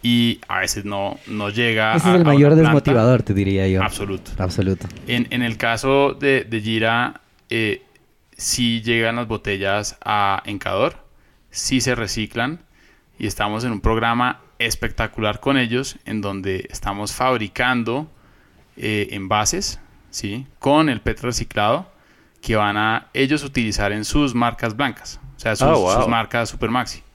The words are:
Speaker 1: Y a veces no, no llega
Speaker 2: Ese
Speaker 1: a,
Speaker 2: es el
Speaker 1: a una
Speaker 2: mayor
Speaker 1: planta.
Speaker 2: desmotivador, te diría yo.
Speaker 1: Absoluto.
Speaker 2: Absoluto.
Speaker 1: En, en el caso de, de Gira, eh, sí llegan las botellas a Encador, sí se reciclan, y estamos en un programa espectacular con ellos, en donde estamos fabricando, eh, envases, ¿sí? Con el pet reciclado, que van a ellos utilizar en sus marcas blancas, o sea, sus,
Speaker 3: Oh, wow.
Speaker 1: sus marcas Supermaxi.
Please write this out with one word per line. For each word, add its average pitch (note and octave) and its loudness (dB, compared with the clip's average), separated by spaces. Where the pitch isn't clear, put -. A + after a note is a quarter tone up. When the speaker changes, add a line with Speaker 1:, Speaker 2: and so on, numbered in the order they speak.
Speaker 1:
Y A#2+ 2
a F#2+ 0
veces F#2+ -4
no, G2+ -6
no G#2 -6
llega A2 2
Speaker 2:
Ese E3 2
Speaker 1:
a, - 6
Speaker 2:
es F#3 6
el F3 6
Speaker 1:
a - 6
una D3+ 6
Speaker 2:
mayor C#3+ 8
Speaker 1:
planta. D#3+ 8
Speaker 2:
desmotivador, B2+ 4
te - -2
diría G2 2
yo. F#2+ 4
Speaker 1:
Absoluto. G2 -4
Speaker 2:
Absoluto. F#2 -2
Speaker 1:
En, A#2+ 0
en B2 -2
el A#2 -4
caso C3+ 2
de, C#3 2
de A2+ -4
Gira, A2+ 0
eh, A2 -2
sí A#2 -2
llegan A#2 0
las A#2+ -6
botellas G2+ -4
a G2+ 0
Encador, G#2 -2
sí - -2
se B2 0
reciclan, A#2 -4
y - -6
estamos G#2 -4
en B2 -4
un G2+ -6
programa A#2 0
espectacular A2+ -2
con C#3 0
ellos, B2 -2
en G#2+ -6
donde G2 -6
estamos G2+ -6
fabricando, B2 -2
eh, G#2 -2
envases, G#2 -2
¿sí? A2+ -8
Con D3 4
el A2+ -4
pet A2+ -4
reciclado, A#2 -2
que A2+ 0
van G#2 2
a A2 0
ellos C3+ 0
utilizar A2 -2
en G#2+ -6
sus C#3+ 0
marcas A#2 -2
blancas, B2+ -6
o - -20
sea, A2 -2
sus, B2+ 2
Speaker 3:
Oh, D3 4
wow. F#2+ 4
Speaker 1:
sus A#2+ 2
marcas A#2 0
Supermaxi. A#2 -4